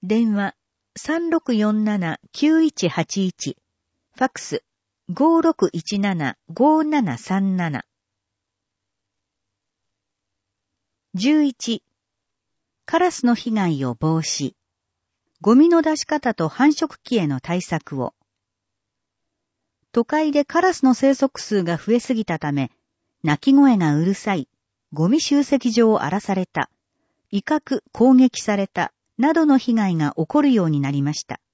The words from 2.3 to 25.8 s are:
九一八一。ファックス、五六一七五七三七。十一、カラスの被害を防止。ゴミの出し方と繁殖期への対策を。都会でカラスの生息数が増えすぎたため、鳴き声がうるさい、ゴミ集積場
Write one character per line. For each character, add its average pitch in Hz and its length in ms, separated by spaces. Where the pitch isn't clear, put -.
九 320 280
一 285 280
八 185 360
一。 - 300
フ - 60
ァ 254 60
ッ 262 60
ク - 100
ス、 - 220
五 320 340
六 320 300
一 196 280
七 175 380
五 302 340
七 269 340
三 190 380
七。 165 300
十 285 300
一、 240 380
カ 330 140
ラ 359 100
ス - 160
の 240 80
被 226 200
害 165 320
を 123 120
防 160 240
止。 143 300
ゴ 214 160
ミ 302 140
の 330 120
出 311 140
し - 80
方 294 300
と 160 160
繁 277 220
殖 294 340
期 247 100
へ 190 100
の 139 140
対 175 220
策 151 420
を。 - 100
都 233 100
会 302 300
で 285 100
カ 320 160
ラ 370 140
ス - 100
の 262 100
生 269 200
息 - 280
数 202 220
が 170 140
増 208 160
え 240 80
す - 120
ぎ 220 120
た 165 120
た 151 140
め、 139 180
鳴 151 140
き - 160
声 269 240
が 156 180
う 156 80
る 190 100
さ 196 220
い、 143 140
ゴ 160 160
ミ 285 100
集 285 240
積 262 280
場 220 200